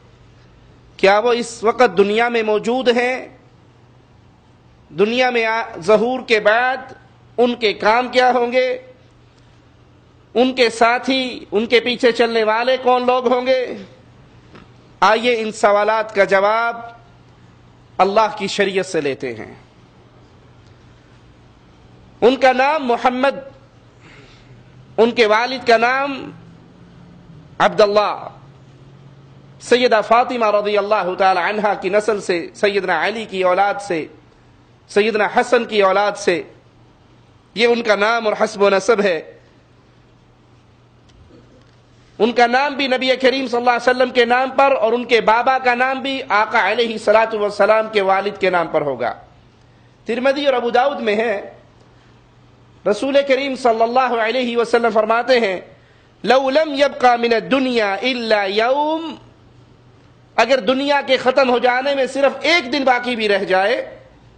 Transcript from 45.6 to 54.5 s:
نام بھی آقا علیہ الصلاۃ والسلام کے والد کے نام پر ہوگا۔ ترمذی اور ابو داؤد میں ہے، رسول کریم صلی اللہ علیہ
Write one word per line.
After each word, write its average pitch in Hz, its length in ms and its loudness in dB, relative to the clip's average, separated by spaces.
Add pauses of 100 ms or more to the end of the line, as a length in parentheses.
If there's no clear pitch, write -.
نام 262 260 -2
بھی 269 280 -6
آقا 208 420 0
علیہ 226 220 -2
الصلاۃ 220 420 2
والسلام 208 580 0
کے 214 80 0
والد 196 400 -2
کے 185 100 0
نام 175 160 0
پر 160 140 -2
ہوگا۔ 123 340 -4 (880)
ترمذی 269 420 -2
اور 269 80 2
ابو 240 160 -2
داؤد 247 300 0
میں 214 160 -2
ہے، 214 380 -4 (1400)
رسول 269 260 -2 (120)
کریم 262 280 -2
صلی 226 260 0
اللہ 240 380 0
علیہ 233 360 -2